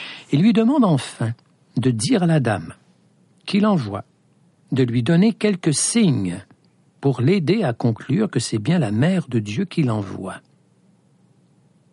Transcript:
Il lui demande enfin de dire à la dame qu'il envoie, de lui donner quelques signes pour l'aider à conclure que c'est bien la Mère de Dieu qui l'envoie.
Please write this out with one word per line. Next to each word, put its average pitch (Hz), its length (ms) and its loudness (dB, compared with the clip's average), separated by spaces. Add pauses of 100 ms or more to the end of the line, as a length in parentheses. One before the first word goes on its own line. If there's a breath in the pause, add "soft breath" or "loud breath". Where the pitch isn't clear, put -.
(320 loud breath)
Il 143 80 2
lui 220 120 4
demande 226 320 4
enfin 131 480 0 (440)
de 123 140 0
dire 170 340 0
à - 20 2
la 160 140 4
dame 101 340 -4 (720)
qu'il 202 220 0
envoie, 120 380 -2 (680)
de 131 100 2
lui 120 220 0
donner 175 280 4
quelques 180 420 0
signes 107 680 0 (560)
pour 139 200 -2
l'aider 180 420 2
à 127 100 0
conclure 135 580 -2
que 131 100 -2
c'est 113 180 -4
bien 151 220 0
la 110 100 -2
Mère 160 380 0
de 123 100 -2
Dieu 107 260 -4
qui 165 200 -2
l'envoie. 98 560 -6 (1500)